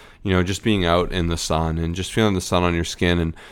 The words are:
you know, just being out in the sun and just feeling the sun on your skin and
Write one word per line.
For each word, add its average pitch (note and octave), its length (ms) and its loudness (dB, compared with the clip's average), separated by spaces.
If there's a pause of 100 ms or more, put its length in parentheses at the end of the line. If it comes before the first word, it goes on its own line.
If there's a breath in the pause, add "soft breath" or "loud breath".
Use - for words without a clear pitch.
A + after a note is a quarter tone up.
(240 loud breath)
you G2 100 0
know, F2+ 100 4
just G2 180 -2
being G#2 220 2
out E2+ 300 2
in F2 140 0
the E2 100 -2
sun D#2+ 400 -2
and E2 180 -2
just F#2 160 -6
feeling A2 220 2
the F#2 80 0
sun F2+ 220 0
on F2 120 0
your E2+ 80 -2
skin F2 360 0
and E2 140 -2 (180 loud breath)